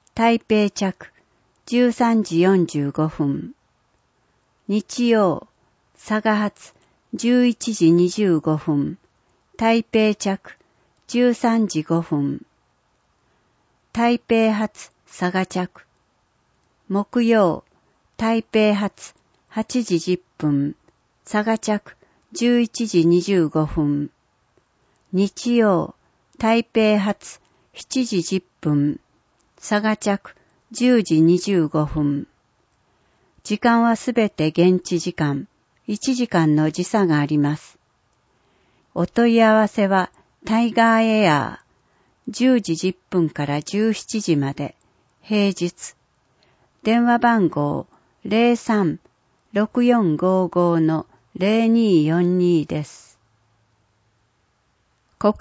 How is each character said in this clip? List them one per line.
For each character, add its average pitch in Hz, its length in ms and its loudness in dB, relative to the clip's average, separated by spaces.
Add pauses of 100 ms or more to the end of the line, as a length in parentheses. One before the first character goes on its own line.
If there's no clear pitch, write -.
(140)
台 233 260 2
北 214 300 0
着、 - 420 -6 (540)
十 240 260 2
三 233 300 0
時 165 180 -2
四 185 260 4
十 143 240 -4
五 156 180 -2
分。 156 460 -6 (1120)
日 226 440 -2
曜、 208 380 0 (460)
佐 214 300 -6
賀 214 120 2
発 - 360 -6 (400)
十 247 340 2
一 233 280 -2
時 170 180 4
二 175 160 2
十 180 300 0
五 156 180 -2
分、 147 400 -4 (600)
台 226 260 0
北 214 300 0
着、 - 420 -8 (500)
十 240 280 0
三 226 340 0
時 151 160 -4
五 170 160 0
分。 143 460 -4 (1500)
台 233 260 0
北 226 340 0
発 - 400 -8 (140)
佐 180 260 -6
賀 190 120 -2
着。 180 240 -6 (1200)
木 202 360 -2
曜、 214 400 2 (520)
台 226 260 -2
北 214 320 0
発 - 400 -8 (340)
八 233 340 -4
時 180 160 -2
十 180 220 -2 (180)
分、 143 380 -2 (480)
佐 214 200 -4
賀 220 140 -2
着、 - 380 -6 (360)
十 240 280 0
一 233 260 -4
時 170 200 2
二 175 140 4
十 175 280 0
五 156 180 -2
分。 147 440 -2 (1000)
日 202 440 -2
曜、 196 380 0 (440)
台 226 240 0
北 214 360 0
発 - 420 -6 (320)
七 - 320 -6
時 190 180 -2
十 185 200 -4 (180)
分、 147 400 0 (560)
佐 208 260 -4
賀 214 140 0
着、 - 400 -6 (340)
十 247 320 2
時 160 200 2
二 170 160 4
十 180 280 0
五 151 200 -2
分。 143 420 -4 (1120)
時 208 160 -6
間 233 240 2
は 233 140 2
す - 160 -6
べ 220 160 0
て 156 200 -2
現 180 320 2
地 170 200 -4
時 180 120 -8
間、 147 360 -4 (400)
一 214 260 -4
時 240 140 -2
間 160 260 2
の 156 160 2
時 175 140 -6
差 202 220 0
が 151 120 2
あ 147 80 0
り 151 120 -2
ま 147 180 0
す。 - 220 -20 (1160)
お 175 120 -2
問 233 280 0
い 226 80 4
合 220 120 4
わ 220 120 4
せ 208 200 -2
は、 190 260 -2 (320)
タ 220 160 0
イ 233 120 0
ガ 226 260 2
ー 226 40 2
エ 214 260 2
ア 139 360 -2
ー、 - 640 -20
十 254 300 2
時 165 160 -4
十 185 160 -2 (160)
分 170 220 0
か 143 160 -6
ら 147 160 -4
十 214 320 -2
七 - 260 -8
時 165 160 0
ま 139 160 -2
で、 - 240 -10 (460)
平 208 240 0
日。 - 480 -6 (880)
電 240 240 2
話 240 120 2
番 233 300 2
号、 147 380 -4 (360)
零 233 320 2
三 202 460 -2 (540)
六 214 280 -2
四 226 340 2
五 185 320 0
五 175 300 0
の 160 280 0 (280)
零 220 360 0
二 214 340 4
四 175 320 0
二 175 300 2
で 151 180 -6
す。 - 340 -20 (2000)
国 214 220 0